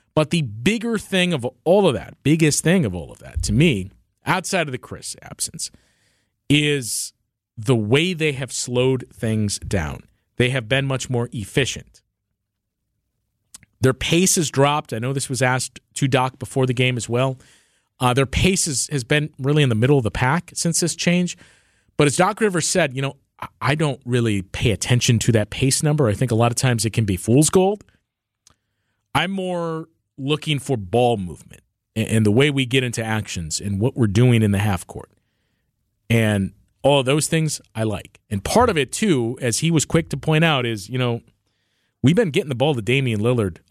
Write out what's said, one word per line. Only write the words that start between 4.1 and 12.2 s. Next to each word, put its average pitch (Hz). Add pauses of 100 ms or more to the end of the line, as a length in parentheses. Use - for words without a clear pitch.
outside 175
of 135
the 127
Chris -
absence, - (800)
is 143 (420)
the 117
way 135
they 156
have 131
slowed 127
things 110
down. 80 (360)
They 123
have 127
been 135
much 131
more 120
efficient. - (1800)